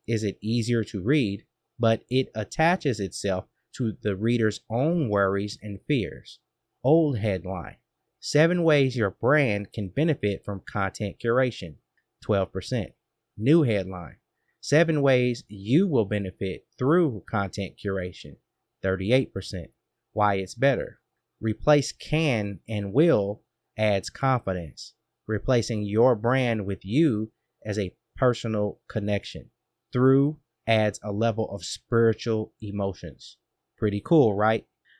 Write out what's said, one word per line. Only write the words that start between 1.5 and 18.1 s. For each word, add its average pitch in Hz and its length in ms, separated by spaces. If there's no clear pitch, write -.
but 113 300
it 131 260
attaches 151 640
itself 95 460
to 110 260
the 101 120
reader's 110 440
own 143 400
worries 101 520
and 101 260
fears. 104 520
Old 147 340
headline. 95 600
Seven 170 440
ways 143 320
your 110 140
brand 117 640
can 101 160
benefit 107 560
from 98 260
content 98 540
curation. 117 520
Twelve 98 300
percent. - 400
New 147 260
headline. 95 540
Seven 160 400
ways 127 480
you 117 400
will 123 160
benefit 98 640
through 139 500
content 98 440
curation. 92 540